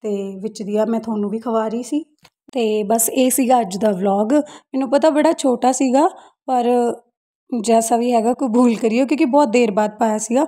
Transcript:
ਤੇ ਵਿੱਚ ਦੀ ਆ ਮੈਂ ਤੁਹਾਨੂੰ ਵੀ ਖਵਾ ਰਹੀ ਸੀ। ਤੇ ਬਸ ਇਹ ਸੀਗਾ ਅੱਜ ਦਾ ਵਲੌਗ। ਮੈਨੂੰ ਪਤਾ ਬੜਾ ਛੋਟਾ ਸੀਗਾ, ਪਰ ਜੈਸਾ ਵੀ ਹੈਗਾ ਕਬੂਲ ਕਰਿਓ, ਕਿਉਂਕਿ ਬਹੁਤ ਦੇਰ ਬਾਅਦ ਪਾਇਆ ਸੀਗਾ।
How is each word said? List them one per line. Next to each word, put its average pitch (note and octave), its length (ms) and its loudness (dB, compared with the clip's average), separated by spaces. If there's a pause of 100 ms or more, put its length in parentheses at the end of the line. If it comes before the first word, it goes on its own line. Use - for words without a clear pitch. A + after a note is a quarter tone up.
ਤੇ G3 380 -6
ਵਿੱਚ G#3+ 220 -10
ਦੀ G3+ 140 -4
ਆ G#3+ 80 2
ਮੈਂ A3+ 160 -2
ਤੁਹਾਨੂੰ A3 300 -4
ਵੀ A3 80 -4
ਖਵਾ A3 300 -4
ਰਹੀ A3+ 140 -6
ਸੀ। D4 220 -4 (480)
ਤੇ G#3+ 300 -2
ਬਸ A3+ 280 0
ਇਹ B3+ 200 2
ਸੀਗਾ B3 300 2
ਅੱਜ G3 160 -4
ਦਾ G#3+ 160 0
ਵਲੌਗ। G3 420 0
ਮੈਨੂੰ C#4 560 -4
ਪਤਾ C#4+ 200 2
ਬੜਾ D4+ 220 2
ਛੋਟਾ B3+ 400 0
ਸੀਗਾ, C4+ 360 2 (380)
ਪਰ B3 180 0 (960)
ਜੈਸਾ A3+ 360 2
ਵੀ A#3+ 160 0
ਹੈਗਾ A#3 220 2
ਕਬੂਲ A#3+ 400 2
ਕਰਿਓ, A#3 320 0
ਕਿਉਂਕਿ D4 180 0
ਬਹੁਤ C#4+ 240 4
ਦੇਰ A3+ 220 2
ਬਾਅਦ G#3 280 0
ਪਾਇਆ G#3+ 200 0
ਸੀਗਾ। B3 300 0